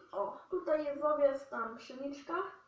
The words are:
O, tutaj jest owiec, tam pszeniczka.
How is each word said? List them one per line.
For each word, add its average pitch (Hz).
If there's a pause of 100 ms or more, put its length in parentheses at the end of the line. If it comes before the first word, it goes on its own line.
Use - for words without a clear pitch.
(120)
O, - (120)
tutaj 311
jest 285
owiec, 285
tam 233
pszeniczka. 285 (340)